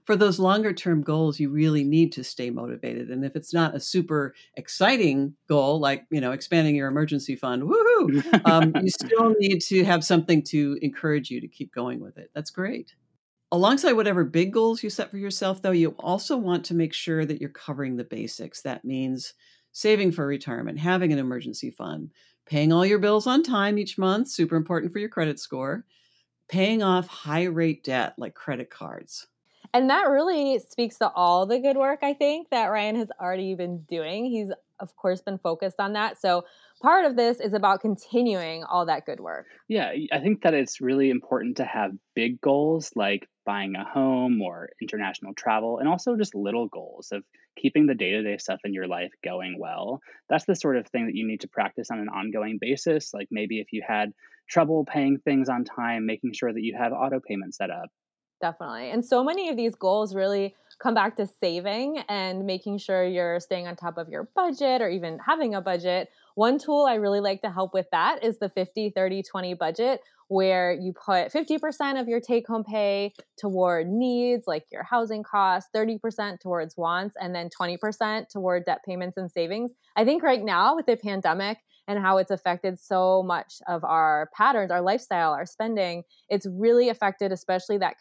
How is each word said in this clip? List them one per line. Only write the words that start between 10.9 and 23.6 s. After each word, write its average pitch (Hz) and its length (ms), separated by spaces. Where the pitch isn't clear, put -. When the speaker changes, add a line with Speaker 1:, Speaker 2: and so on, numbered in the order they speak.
Speaker 1:
you 123 100
to - 60
keep - 260
going 123 260
with 98 180
it. 92 180
That's 151 160
great. 196 420
Alongside 247 420
whatever 202 300
big 170 300
goals 226 300
you 208 80
set 208 180
for 202 80
yourself, 190 460
though, 190 80
you 165 260
also 233 400
want 175 280
to 170 100
make 160 180
sure 160 320
that 147 160
you're 143 80
covering 135 460
the 120 80
basics. - 580
That 131 240
means 131 480
saving 208 400
for 165 160
retirement, 135 520
having 175 320
an 143 80
emergency 123 520
fund, 156 400
paying 151 260
all 170 140
your 202 140
bills 208 260
on 254 160
time 208 380